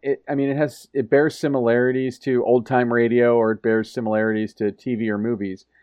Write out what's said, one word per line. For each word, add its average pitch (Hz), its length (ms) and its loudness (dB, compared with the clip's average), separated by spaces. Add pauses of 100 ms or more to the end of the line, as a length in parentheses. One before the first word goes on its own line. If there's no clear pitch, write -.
it, 139 260 -4
I 147 60 -6
mean, 139 140 -2
it 139 80 -4
has, - 360 -6
it 127 160 -4
bears 147 300 2
similarities 127 840 0
to 127 240 0
old 120 220 2
time 123 260 0
radio, 120 440 4
or 110 160 2
it 107 100 -8
bears 110 300 0
similarities 107 600 -2
to 104 180 -2
T 123 240 -6
V 110 120 -4
or 104 100 -2
movies. 101 460 -6 (180)